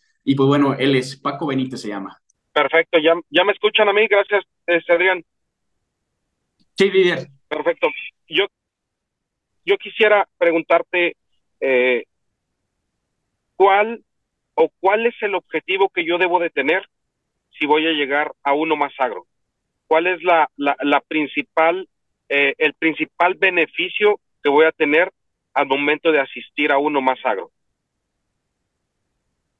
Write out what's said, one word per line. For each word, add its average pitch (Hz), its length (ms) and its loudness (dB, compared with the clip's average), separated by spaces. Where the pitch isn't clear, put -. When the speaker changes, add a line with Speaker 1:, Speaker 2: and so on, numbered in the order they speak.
Speaker 1:
Y - 120 0
pues 135 120 2
bueno, 139 260 2
él 135 220 0
es, 127 220 -4
Paco 143 300 -8
Benítez 131 340 -6
se 107 80 -10
llama. 98 280 -12
Speaker 2:
Perfecto, 160 440 2
ya, 160 160 4
ya 175 140 2
me 202 80 2
escuchan 214 380 0
a 196 40 2
mí, 214 140 2
gracias, 202 380 0
este, 175 280 0
Adrián. 180 300 2
Speaker 1:
Sí, 196 120 4
Didier. 180 380 2
Speaker 2:
Perfecto. 151 400 -2
Yo, 170 160 -2
yo 190 120 0
quisiera 208 600 2
preguntarte, 170 800 0
eh, 127 460 0
¿cuál 208 480 2
o 160 160 0
cuál 214 280 0
es 240 140 -4
el 202 140 -4
objetivo 185 540 -4
que 175 160 -6
yo 175 120 -2
debo 175 220 0
de 170 120 -4
tener 151 360 -2
si 151 60 -4
voy 156 200 2
a 165 60 0
llegar 143 420 -4
a 143 100 0
Uno 151 240 -2
Más 143 200 -4
Agro? 113 300 -4
¿Cuál 165 200 2
es 175 160 -4
la, 165 340 2
la, 143 240 -2
la 143 200 0
principal, 160 840 -4
eh, 143 300 0
el 151 160 0
principal 160 600 -2
beneficio 180 840 -2
que 143 80 -2
voy 147 160 4
a 160 60 2
tener 156 420 0
al 139 140 -2
momento 143 440 -2
de 151 80 2
asistir 139 520 -4
a 139 80 2
Uno 147 220 -2
Más 131 220 -2
Agro? 98 280 -4